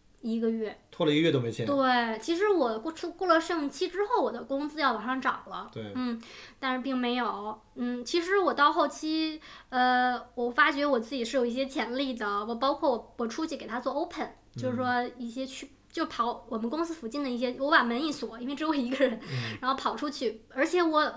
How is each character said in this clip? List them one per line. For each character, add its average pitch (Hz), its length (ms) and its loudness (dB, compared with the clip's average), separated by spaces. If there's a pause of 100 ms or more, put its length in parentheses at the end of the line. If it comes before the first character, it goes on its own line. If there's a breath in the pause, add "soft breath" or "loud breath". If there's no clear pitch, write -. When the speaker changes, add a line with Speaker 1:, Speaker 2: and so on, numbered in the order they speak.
(200)
Speaker 1:
一 226 200 -2
个 226 100 2
月。 220 260 -4 (140)
Speaker 2:
拖 - 160 0
了 147 60 6
一 147 40 6
个 151 40 6
月 156 100 6
都 139 80 2
没 117 140 -2
签。 - 120 -4
Speaker 1:
对， 247 560 2
其 330 140 0
实 381 140 2
我 262 320 4
过， 320 100 -4
出， 330 220 -8
过 370 160 -2
了 330 120 8
试 320 120 -4
用 294 180 -2
期 - 160 -2
之 349 200 -6
后， 415 180 2
我 233 80 0
的 233 100 -8
工 277 260 -4
资 302 120 -8
要 269 120 4
往 208 140 -4
上 254 140 -2
涨 254 260 -4
了。 190 260 -10
Speaker 2:
对。 214 220 -8
Speaker 1:
嗯， 247 260 -4 (380 loud breath)
但 262 160 -2
是 254 80 -4
并 269 160 -2
没 240 160 0
有。 214 420 -2 (200)
嗯， 247 280 -4
其 339 160 0
实 370 180 2
我 339 140 4
到 285 200 6
后 311 160 4
期， 311 520 -2 (280 loud breath)
呃， 247 520 2 (140)
我 240 160 -2
发 294 220 6
觉 285 120 0
我 277 140 4
自 226 160 -4
己 247 100 -2
是 226 120 -2
有 247 100 4
一 233 80 -2
些 269 120 0
潜 233 300 -4
力 269 180 -2
的， 208 300 -2
我 233 120 -4
包 269 180 2
括 311 160 2
我， 226 280 -4
我 233 100 -2
出 311 180 -4
去 285 100 -6
给 226 80 -10
他 220 140 -6
做 254 140 -2
open， 302 340 -4
Speaker 2:
嗯。 - 340 -14
Speaker 1:
就 254 100 -2
是 240 60 -2
说 247 320 0 (100)
一 240 120 -8
些 262 160 -6
去， - 220 -12 (240)
就 320 140 -2
跑 240 420 -4
我 233 80 -4
们 220 120 -2
公 311 160 -2
司 330 100 -6
附 240 120 -10
近 269 160 -4
的 277 60 -2
一 247 80 -2
些， 247 240 -2
我 277 100 0
把 302 140 8
门 233 180 0
一 311 80 0
锁， 226 300 -6
因 247 80 -6
为 285 60 -4
只 294 100 -4
有 311 60 0
我 311 40 2
一 254 140 0
个 269 160 4
人， 233 160 0 (100)
Speaker 2:
嗯。 117 300 -4
Speaker 1:
然 254 100 0
后 262 60 2
跑 220 180 -2
出 294 140 -4
去， 226 400 -4
而 269 160 0
且 349 180 2
我 302 340 4